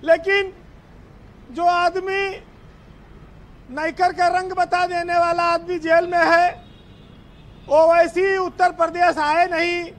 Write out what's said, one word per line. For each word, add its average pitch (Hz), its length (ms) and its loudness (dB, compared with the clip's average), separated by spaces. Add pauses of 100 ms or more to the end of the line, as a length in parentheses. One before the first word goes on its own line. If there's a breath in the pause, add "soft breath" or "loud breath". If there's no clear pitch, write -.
लेकिन 381 500 0 (960)
जो 320 140 -6
आदमी 359 640 -2 (1400)
नैकर 330 420 -2
का 349 140 0
रंग 370 240 -2
बता 359 360 0
देने 349 300 -2
वाला 339 260 2
आदमी 339 360 -2
जेल 330 280 2
में 349 180 2
है, 339 420 2 (1000)
ओवैसी 339 680 2
उत्तर 359 340 -2
प्रदेश 339 460 0
आए 311 300 0
नहीं 349 520 -4